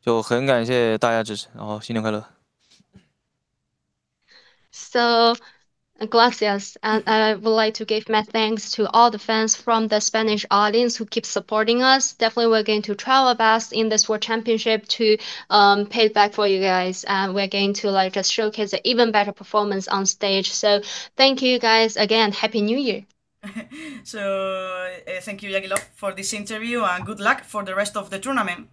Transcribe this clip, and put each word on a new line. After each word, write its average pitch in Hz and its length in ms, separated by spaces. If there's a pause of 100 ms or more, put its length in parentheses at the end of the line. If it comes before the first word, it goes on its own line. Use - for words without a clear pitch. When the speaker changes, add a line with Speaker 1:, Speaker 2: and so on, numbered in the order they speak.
Speaker 1:
就 117 200
很 120 240
感 123 200
谢 117 320
大 117 140
家 113 120
支 104 140
持， - 180
然 107 100
后 107 140
新 117 160
年 110 60
快 110 100
乐。 107 140 (2500)
Speaker 2:
So, 233 680 (720)
Gracias. 220 760
And 220 200
Speaker 3:
<laughs> - 40
Speaker 2:
I 220 280
would 214 140
like 220 260
to 220 100
give 214 240
my 214 140
thanks 220 500
to 208 180
all 240 200
the 214 80
fans 220 360
from 226 320
the 214 120
Spanish 220 500
audience 214 460
who 220 100
keep - 200
supporting 220 580
us. 262 300
Definitely, 226 380
we're 220 120
going 214 200
to 202 120
try 262 220
our 254 180
best 226 380
in 220 160
this 214 200
World 214 120
Championship 226 680
to, 214 280 (320)
um, 202 360
pay 226 200
it 214 80
back 208 200
for 208 140
you 190 120
guys. 185 460
And 196 280
we're 196 140
going 202 280
to, 202 160
like, 190 220
just 190 180
showcase 214 420
an 185 100
even 233 280
better 202 200
performance 202 560
on 196 180
stage. 196 460
So 208 300 (360)
thank 269 240
you 254 180
guys 226 380
again. 214 340
Happy 214 300
New 220 160
Year. 220 280 (380)
Speaker 3:
<laughs> 202 80 (520)
So, 220 160 (880)
uh, 180 140
thank 202 220
you, 202 80
Jackie 196 160
Love, 190 280
for 196 180
this 196 200
interview, 220 500
and 185 220
good 202 140
luck 220 240
for 208 200
the 190 120
rest 208 200
of 202 140
the 196 100
tournament. 202 520